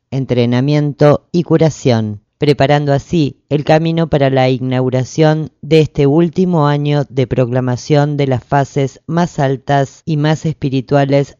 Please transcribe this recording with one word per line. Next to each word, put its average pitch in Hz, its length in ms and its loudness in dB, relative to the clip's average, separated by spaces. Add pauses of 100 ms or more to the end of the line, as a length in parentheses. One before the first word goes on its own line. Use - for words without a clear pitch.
(100)
entrenamiento 135 1200 0
y 175 120 0
curación, 123 800 0 (180)
preparando 143 540 0
así 139 560 -2
el 139 160 -2
camino 165 460 0
para 139 180 2
la 131 220 2
inauguración 127 1000 -2 (120)
de 156 180 2
este 143 260 0
último 170 600 2
año 147 420 0
de 127 180 -2
proclamación 127 920 -2
de 139 100 -2
las 127 160 -2
fases 139 640 -2
más 170 320 -4
altas 139 680 -2
y 160 120 -4
más 151 300 -2
espirituales 139 920 -2